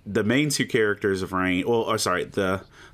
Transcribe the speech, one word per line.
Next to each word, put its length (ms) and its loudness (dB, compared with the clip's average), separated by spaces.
the 200 -2
main 260 2
two 160 0
characters 560 0
of 100 -8
Reign, 340 0
well, 160 2
or 140 -2
sorry, 280 0
the, 380 -2